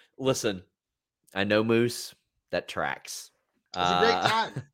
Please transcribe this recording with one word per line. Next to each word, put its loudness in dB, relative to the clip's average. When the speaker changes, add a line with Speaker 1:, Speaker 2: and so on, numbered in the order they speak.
Speaker 1:
listen, -2
I 0
know 4
Moose. 0
That -4
tracks. -8
Speaker 2:
It -4
was 2
a 4
great 4
Speaker 1:
Uh, 2
Speaker 2:
time. -2